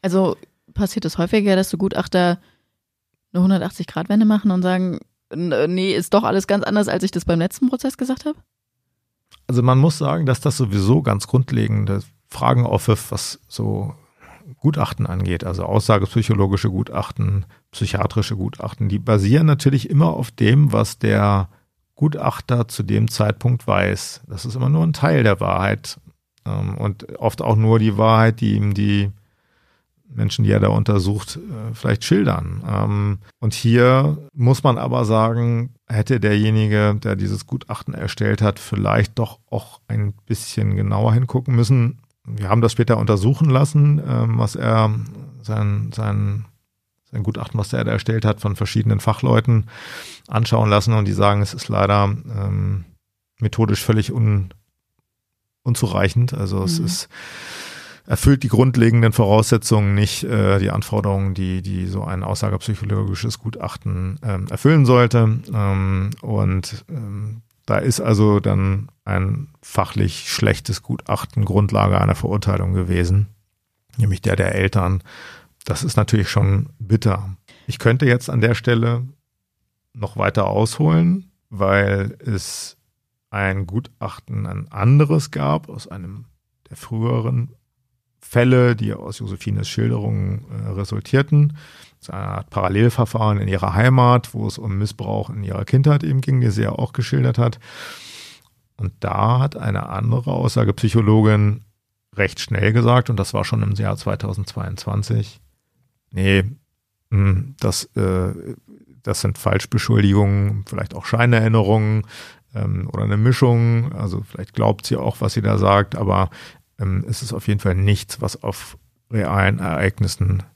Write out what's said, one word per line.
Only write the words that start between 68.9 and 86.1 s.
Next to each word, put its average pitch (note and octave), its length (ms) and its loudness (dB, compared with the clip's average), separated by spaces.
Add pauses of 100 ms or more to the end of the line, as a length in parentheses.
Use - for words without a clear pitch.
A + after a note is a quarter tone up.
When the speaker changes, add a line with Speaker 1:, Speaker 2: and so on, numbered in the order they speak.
Speaker 2:
ein G2 420 -2 (140)
fachlich - 680 -4
schlechtes - 540 -2
Gutachten - 640 -4
Grundlage G2 560 2
einer G2 140 2
Verurteilung F#2+ 580 -2
gewesen, F2+ 540 0 (680)
nämlich G#2 260 0
der F#2+ 140 0
der F#2 180 0
Eltern. F#2+ 480 0 (640)
Das - 220 -6
ist C#3 100 -4
natürlich G#2 340 2
schon G2 500 2
bitter. G2+ 580 -2 (300)
Ich - 120 -8
könnte B2 260 2
jetzt B2 240 2
an B2+ 120 0
der A2+ 120 4
Stelle A#2+ 500 0 (920)
noch G#2 240 -8
weiter G2 300 0
ausholen, G2+ 840 0 (180)
weil G2 680 0
es - 560 -8 (540)
ein G2 360 -2
Gutachten, G#2 800 -8
ein G2 240 -10
anderes C#3+ 640 2
gab D3 380 -2
aus - 180 -16
einem G2 380 -14 (440)